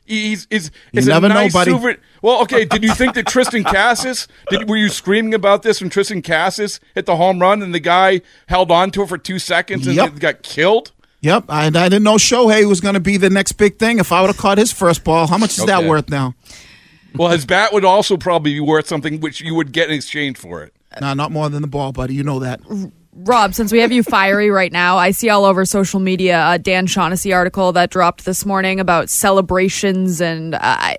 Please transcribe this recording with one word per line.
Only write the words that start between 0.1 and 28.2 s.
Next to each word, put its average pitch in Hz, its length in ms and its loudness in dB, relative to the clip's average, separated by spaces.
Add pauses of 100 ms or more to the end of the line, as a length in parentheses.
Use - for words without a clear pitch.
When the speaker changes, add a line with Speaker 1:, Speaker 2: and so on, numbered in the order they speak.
Speaker 1:
he's, 208 180 -8
he's, 180 220 -4 (220)
Speaker 2:
You - 60 0
Speaker 1:
it's 131 100 4
a - 20 4
Speaker 2:
never 170 180 4
know, 208 60 4
Speaker 1:
nice 208 180 4
Speaker 2:
buddy. 175 200 2
Speaker 1:
souvenir. 233 260 -2 (240)
Well, 226 200 4
okay, 233 220 2
did 214 200 -2
you 220 100 2
think 254 200 0
that 240 120 -4
Tristan 247 380 0
Casas, 226 640 -2 (200)
did, 214 200 -4
were 214 80 0
you 214 120 2
screaming 220 460 -2
about 202 280 2
this 220 180 0
when 180 100 -6
Tristan 196 320 -2
Casas 180 560 -2 (160)
hit 190 120 -6
the 175 100 0
home 180 240 2
run 202 220 2
and 180 120 -6
the 170 60 -2
guy 180 400 2 (260)
held 180 240 0
on 180 220 4
to 196 100 -4
it 202 60 -4
for 180 100 -8
two 185 200 -10
seconds 170 480 -4
and 135 100 0
Speaker 2:
Yep. 151 240 0
Speaker 1:
got 151 220 -2
killed? 208 500 0 (300)
Speaker 2:
Yep, 175 280 0
I, 151 160 0
I 160 40 2
didn't 185 320 2
know 214 120 4
Shohei 220 520 4
was 196 140 2
gonna 196 200 0
be 196 180 -2
the 190 100 2
next 190 240 0
big 208 260 0
thing. 226 200 0
If 185 120 -2
I 175 120 2
would've 190 160 0
caught 196 180 2
his 220 160 2
first 175 320 0
ball, 165 220 2
how 170 100 2
much 214 220 -2
is - 80 -2
that 196 140 2
Speaker 1:
Okay. 165 80 0
Speaker 2:
worth 156 200 0
now? 135 260 -4 (800)
Speaker 1:
Well, 170 160 0
his 170 140 0
bat 202 300 0
would 202 100 2
also 196 320 4
probably 156 380 0
be 147 60 -6
worth 151 260 0
something 156 340 -6
which 156 220 -8
you 160 120 -8
would 156 180 -2
get 160 180 -2
in 156 60 -2
exchange 143 420 -8
for 85 240 -14
it. 76 100 -20 (280)
Speaker 2:
Nah, 139 140 -6
not 147 180 -4
more 151 180 -4
than 147 100 -6
the 151 80 -6
ball, 139 240 -6
buddy. 127 220 -6
You 139 80 -4
know 139 160 -4
that. 127 220 -6 (100)
Speaker 3:
R-, 196 200 -8 (220)
Rob, 202 420 0
since 214 180 -2
we 233 80 4
have 233 100 2
you 240 140 2
fiery 202 460 2
right 190 200 0
now, 175 260 2
I 180 140 2
see 220 200 -2
all 202 140 4
over 190 200 2
social 196 340 -2
media 185 500 0
a 175 120 0
Dan 185 260 -2
Shaughnessy 185 460 -2
article 180 400 0
that 180 180 0
dropped 175 340 0